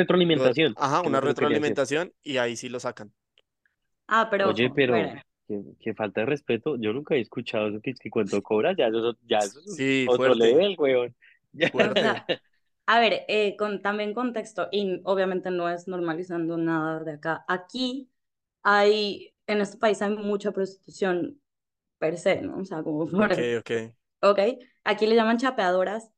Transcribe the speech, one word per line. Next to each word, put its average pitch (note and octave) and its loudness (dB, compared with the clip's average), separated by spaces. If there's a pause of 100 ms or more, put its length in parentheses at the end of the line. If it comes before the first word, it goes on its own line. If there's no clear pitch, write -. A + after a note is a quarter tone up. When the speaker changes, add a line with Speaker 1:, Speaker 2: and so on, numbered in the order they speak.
(340)
Speaker 1:
lo, C3 4
Speaker 2:
retroalimentación, C3 2
Speaker 1:
ajá, D3 0
Speaker 2:
que F3 -2
es - 0
Speaker 1:
una - 0
Speaker 2:
lo C3+ 2
que C#3 0
uno C#3 0
quería D3 0
hacer. C#3+ -2
Speaker 1:
retroalimentación D3 -2 (100)
y C3+ -4
ahí A#2+ 0
sí B2+ -10
lo A#2+ -8
sacan. A2+ -10 (920)
Speaker 3:
Ah, A3 2
pero G3 2
Speaker 2:
Oye, B2+ 2
Speaker 3:
ojo, B2+ 0
Speaker 2:
pero C#3+ 2
Speaker 3:
espera. A#2+ 0 (240)
Speaker 2:
qué, G2+ -6 (180)
qué A2+ -6
falta G#2+ -4
de A2+ -2
respeto. C#3 -2
Yo G#2+ -2
nunca D3 -4
he B2 2
escuchado G#2+ -4
eso G#2+ -8
que, C3 -6
que - -14
cuánto G2+ -2
cobra, B2+ 2
ya C3 4
eso, A2+ -2 (100)
ya G#2+ 2
eso - -12
es - -20
Speaker 1:
Sí, C3+ 0
Speaker 2:
otro B2 6
Speaker 1:
fuerte. - 4
Speaker 2:
level, D3 6
weón. B2 0
<laughs> - -20 (280)
Ya. D#3 0
Speaker 1:
Fuerte. - 2
Speaker 3:
O - -
sea, G3 0 (600)
a A3+ 4
ver, G#3 2
eh, G#3 0
con, G#3 -4
también G#3 -4
contexto, A#3 -6
y F#3+ -2
obviamente F#3 -2
no E3+ -2
es F3 -8
normalizando E3+ -6
nada D#3+ -2
de D#3 -8
acá. D#3 -8
Aquí B3 -6 (520)
hay, G#3 2 (120)
en G#3 0
este G3+ -4
país G#3+ 0
hay G#3 -2
mucha G3+ -4
prostitución F#3 -4 (580)
per E3 -2
se, F3+ 0
¿no? - -8
O F#3+ -6
sea, D#3+ -8
como D#3 -4
por F#3+ 2
Speaker 1:
Ok, F3 2 (220)
ok. - -8 (500)
Speaker 3:
ok, G3+ 4 (460)
aquí G#3+ 0
le A3+ 4
llaman A3+ 4
chapeadoras G3+ 0